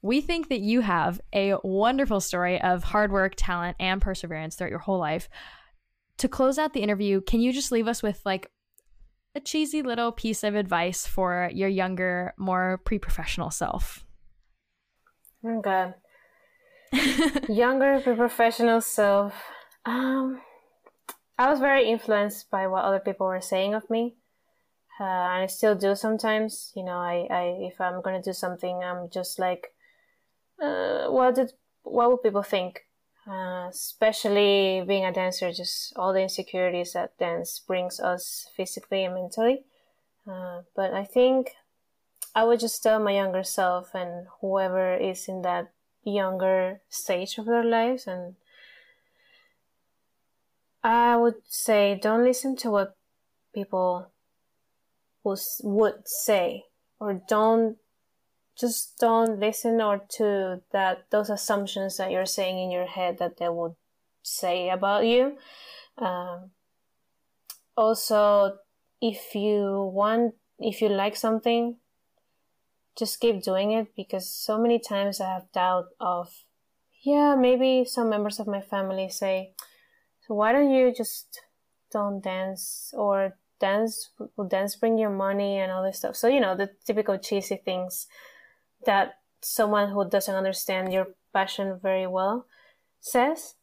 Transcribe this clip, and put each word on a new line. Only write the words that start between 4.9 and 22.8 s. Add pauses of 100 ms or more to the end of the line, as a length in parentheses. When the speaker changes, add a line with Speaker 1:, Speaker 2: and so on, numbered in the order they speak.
Speaker 1:
life. (880)
To
close
out
the
interview,
can
you
just
leave
us
with,
like, (840)
a
cheesy
little
piece
of
advice
for
your
younger,
more
pre-professional
self? (1400)
Speaker 2:
Oh,
God. (960)
Speaker 1:
<laughs>
Speaker 2:
Younger,
pre-professional
self. (520)
Um, (960)
I
was
very
influenced
by
what